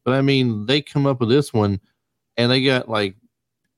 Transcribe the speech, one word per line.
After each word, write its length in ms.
but 100
I 80
mean, 440
they 160
come 240
up 140
with 100
this 240
one 260
and 160
they 120
got, 260
like, 260